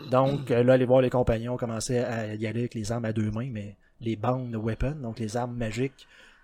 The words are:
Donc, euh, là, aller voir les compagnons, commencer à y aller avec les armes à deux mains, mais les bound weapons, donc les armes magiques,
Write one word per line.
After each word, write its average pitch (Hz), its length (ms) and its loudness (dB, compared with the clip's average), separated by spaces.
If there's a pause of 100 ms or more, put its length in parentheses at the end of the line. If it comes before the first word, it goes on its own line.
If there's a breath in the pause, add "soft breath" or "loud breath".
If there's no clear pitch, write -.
Donc, 135 400 2
euh, 123 140 4
là, 127 100 8
aller 127 120 6
voir 127 160 6
les 123 100 2
compagnons, 120 440 0
commencer 117 440 -2
à 113 340 -4
y 107 140 -4
aller 110 140 -2
avec 120 120 -4
les 110 180 -4
armes 117 140 -2
à 110 80 0
deux 107 160 0
mains, 113 220 -4
mais 101 260 -10 (240)
les 113 160 -2
bound 123 380 -2
weapons, 113 460 -2
donc 113 180 -8
les 110 180 -4
armes 120 180 -4
magiques, 120 520 -4 (360 soft breath)